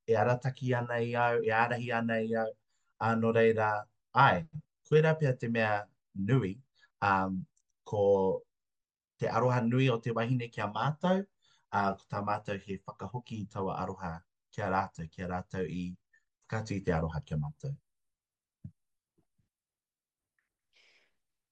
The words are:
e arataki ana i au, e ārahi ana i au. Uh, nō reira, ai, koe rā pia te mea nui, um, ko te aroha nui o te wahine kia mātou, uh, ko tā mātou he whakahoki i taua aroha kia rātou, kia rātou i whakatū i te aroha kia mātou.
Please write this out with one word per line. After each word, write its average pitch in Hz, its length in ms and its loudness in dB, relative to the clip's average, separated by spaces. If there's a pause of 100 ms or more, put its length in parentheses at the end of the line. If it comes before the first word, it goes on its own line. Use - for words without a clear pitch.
e 113 80 4
arataki 123 580 0
ana 120 240 -2
i 120 160 -2
au, 120 300 2
e 110 80 0
ārahi 117 420 0
ana 117 240 0
i 113 160 0
au. 113 160 0 (500)
Uh, 110 140 2
nō 113 220 2
reira, 110 320 4 (460)
ai, 117 280 6 (460)
koe 156 160 6
rā 160 160 4
pia 135 160 0
te 120 120 -6
mea 107 360 0 (320)
nui, 101 400 0 (460)
um, 95 360 2 (480)
ko 104 160 0 (1160)
te 110 80 -2
aroha 123 340 2
nui 127 260 2
o 117 140 2
te 120 140 -4
wahine 120 340 -2
kia 107 160 -4
mātou, 151 560 0 (500)
uh, 101 200 0
ko - 180 -14
tā 104 140 -4
mātou 104 400 -4
he 95 160 -8
whakahoki 107 640 -10
i 98 80 -14
taua 95 320 -6
aroha 92 320 -8 (340)
kia 98 220 -4
rātou, 95 400 -4
kia 90 180 -10
rātou 90 380 -6
i 90 240 -8
whakatū - 880 -10
i - 20 -12
te 87 140 0
aroha 82 260 -4
kia 78 160 -6
mātou. 139 380 -8 (3750)